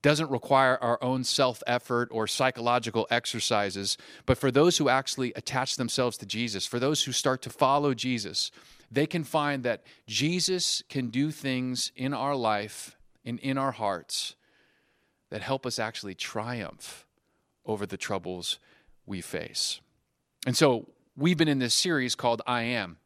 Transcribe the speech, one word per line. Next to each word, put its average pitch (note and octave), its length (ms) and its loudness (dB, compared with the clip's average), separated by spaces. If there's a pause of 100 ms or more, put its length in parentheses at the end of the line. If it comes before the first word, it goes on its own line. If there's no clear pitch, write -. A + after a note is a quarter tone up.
doesn't D3 280 4
require C3 540 4
our A#2+ 180 0
own C3 220 -2
self-effort B2 880 0
or A2 160 0
psychological A#2+ 800 0
exercises. G#2 880 0 (300)
But B2+ 120 2
for C3+ 140 2
those D#3 280 6
who C#3+ 100 4
actually C3 440 0
attach - 440 -4
themselves B2 400 0
to G#2 80 -12
Jesus, G#2+ 400 -4
for - 120 -6
those C#3 260 2
who C3 100 -2
start C3 300 0
to - 60 -10
follow C#3 440 2
Jesus, A#2 580 -4 (400)
they C#3+ 160 2
can E3 160 -2
find C#3+ 400 0
that A#2 220 -2 (220)
Jesus E3+ 840 0
can C3 180 -2
do C#3 240 0
things B2+ 640 -4
in C3 180 -4
our C#3 220 -2
life G#2+ 640 -2 (260)
and A#2+ 160 -6
in C3+ 180 -2
our C3+ 140 0
hearts G2 640 -4 (960)
that G#2 120 -8
help C3+ 240 -4
us B2 140 -4
actually G#2+ 360 -6
triumph - 920 -10 (580)
over G#2 200 -2
the G2 100 -8
troubles F2+ 640 -4 (460)
we F#2+ 160 -6
face. - 580 -6 (680)
And B2+ 120 0
so B2+ 320 4 (260)
we've D#3+ 220 4
been D#3+ 100 6
in C#3 120 2
this A#2+ 160 2
series C#3 400 2
called A#2 300 2
I A#2+ 180 0
Am. G#2+ 420 -2